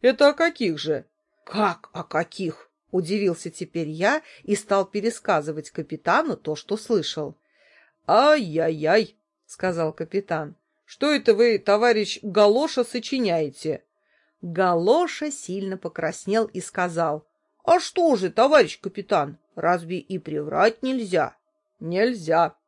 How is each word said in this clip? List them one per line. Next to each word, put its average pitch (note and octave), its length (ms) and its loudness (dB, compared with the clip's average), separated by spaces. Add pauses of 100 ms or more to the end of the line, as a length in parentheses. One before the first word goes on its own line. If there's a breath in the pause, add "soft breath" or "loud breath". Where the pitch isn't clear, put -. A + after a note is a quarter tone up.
«Это C4 280 4
о D4 60 4
каких C4 440 -2
же?» D3 280 -4 (380)
«Как F#3+ 480 -4
о E3 100 -12
каких?» - 680 -6 (200)
удивился F#3 600 -2
теперь E3 380 -8
я G3 340 -2 (200 loud breath)
и G#3 140 0
стал G3 280 0
пересказывать E3 840 -4
капитану G#3 680 -2
то, D3+ 200 -6
что - 200 -6
слышал. D#3 600 -4 (720 soft breath)
«Ай-яй-яй», E3+ 1080 2 (300)
сказал E3+ 460 -4
капитан. D#3+ 640 -8 (280)
«Что - 280 -2
это A#3 220 4
вы, A3+ 240 4
товарищ G#3+ 640 2
Галоша, G#3+ 600 2
сочиняете?» E3+ 1000 -4 (580)
Галоша F#3 920 0
сильно F#3+ 440 -8
покраснел F#3+ 680 -4
и F#3 140 -10
сказал: E3 680 -4 (380)
«А F4 160 6
что E4 360 2
же, F#3 140 -2
товарищ B3+ 500 4
капитан, E3+ 580 -4 (160)
разве E3+ 440 -2
и F#3 200 -10
приврать D#3+ 640 -2
нельзя?» G#3+ 540 -2 (440)
«Нельзя. E3+ 760 0 (120)